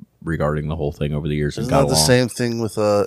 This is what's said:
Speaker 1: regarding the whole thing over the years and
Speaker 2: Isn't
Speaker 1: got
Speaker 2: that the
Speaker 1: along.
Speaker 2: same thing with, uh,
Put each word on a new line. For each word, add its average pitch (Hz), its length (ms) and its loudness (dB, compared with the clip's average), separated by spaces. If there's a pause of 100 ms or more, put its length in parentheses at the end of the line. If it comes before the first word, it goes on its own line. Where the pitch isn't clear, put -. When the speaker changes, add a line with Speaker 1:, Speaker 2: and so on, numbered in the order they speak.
(240)
Speaker 1:
regarding 76 460 -2
the 78 60 -4
whole 73 160 -4
thing 73 220 -4
over 76 140 -4
the 76 80 -2
years 73 220 -2
and 73 60 -4
Speaker 2:
Isn't 76 80 -4
Speaker 1:
got - 100 4
Speaker 2:
that 71 60 4
the 76 80 0
Speaker 1:
along. 78 100 2
Speaker 2:
same 123 240 4
thing 117 300 -4
with, 110 180 -4
uh, 104 300 2